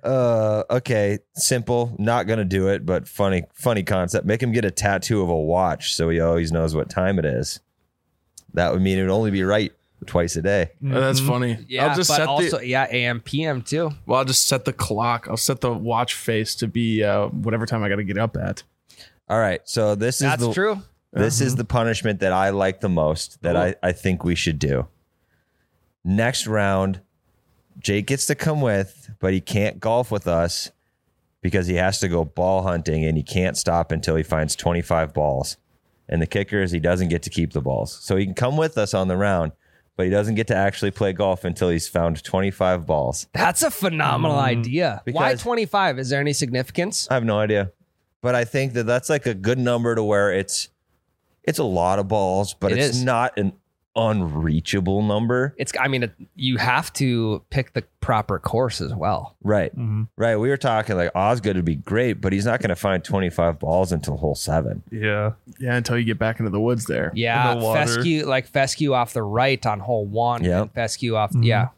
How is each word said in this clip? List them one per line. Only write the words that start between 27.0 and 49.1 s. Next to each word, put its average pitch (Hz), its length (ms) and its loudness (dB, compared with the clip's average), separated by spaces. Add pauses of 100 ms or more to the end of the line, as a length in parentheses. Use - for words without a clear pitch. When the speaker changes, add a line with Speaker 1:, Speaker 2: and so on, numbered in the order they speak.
Speaker 1:
Jake 101 280 0
gets 139 200 -2
to 147 80 0
come 151 260 0
with, 101 480 0 (100)
but 95 140 2
he 95 80 2
can't 104 380 -2
golf 117 320 0
with 85 160 -4
us 85 440 0 (680)
because 90 260 0
he 90 80 0
has 92 240 2
to 98 80 -2
go 85 160 2
ball 90 400 0
hunting 80 400 0
and 80 140 2
he 71 60 -2
can't 92 340 -2
stop 85 340 0
until 80 240 0
he 80 80 0
finds 78 320 -2
twenty-five 82 580 -2
balls. 71 440 -2 (500)
And 82 140 -2
the 85 60 -2
kicker 101 340 -2
is 90 100 0
he 87 80 -2
doesn't 87 300 0
get 82 140 -2
to - 80 -10
keep 82 220 -2
the 71 80 -2
balls. 64 420 -4
So 98 120 0
he 98 100 2
can 92 100 -6
come 131 220 0
with 156 200 0
us 104 160 0
on 95 140 2
the 90 100 0
round, 95 360 0 (440)
but 92 80 2
he 92 60 2
doesn't 104 240 2
get 110 120 0
to 110 80 0
actually 98 360 0
play 98 220 0
golf 95 300 0
until 90 260 0
he's 85 180 0
found 85 360 0
twenty-five 92 640 0
balls. 71 480 -2
Speaker 4:
That's - 300 0
a 302 80 2
phenomenal 151 640 0
Speaker 3:
Mm. 139 60 2
Speaker 4:
idea. 123 600 0
Why 160 240 0
Speaker 1:
Because 262 120 -2
Speaker 4:
twenty-five? 202 560 0
Is 131 120 -6
there 139 120 0
any 147 120 0
significance? 131 760 -2
Speaker 1:
I 131 60 2
have 120 100 0
no 107 140 2
idea. 104 320 2 (500)
But 123 120 0
I 120 100 2
think 135 300 -2
that 117 140 -2
that's, 123 200 0
like, 147 200 0